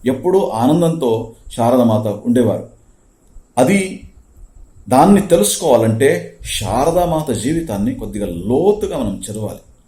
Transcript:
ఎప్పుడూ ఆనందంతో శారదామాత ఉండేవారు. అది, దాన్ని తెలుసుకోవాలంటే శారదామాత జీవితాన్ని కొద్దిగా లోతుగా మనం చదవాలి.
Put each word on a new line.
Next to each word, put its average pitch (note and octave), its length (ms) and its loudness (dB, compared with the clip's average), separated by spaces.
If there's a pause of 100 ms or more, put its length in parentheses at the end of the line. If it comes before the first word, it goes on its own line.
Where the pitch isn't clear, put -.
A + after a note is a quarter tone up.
ఎప్పుడూ F3+ 440 0
ఆనందంతో B2 840 0 (240)
శారదామాత A#2 500 2
ఉండేవారు. G#2+ 600 0 (880)
అది, F#3+ 440 0 (880)
దాన్ని E3+ 320 6
తెలుసుకోవాలంటే C#3 1160 2 (220)
శారదామాత D#3 720 -2
జీవితాన్ని E3 640 -4
కొద్దిగా G#2 300 -6
లోతుగా D#3 720 -2
మనం G2 240 -6 (100)
చదవాలి. G#2 260 -8 (300)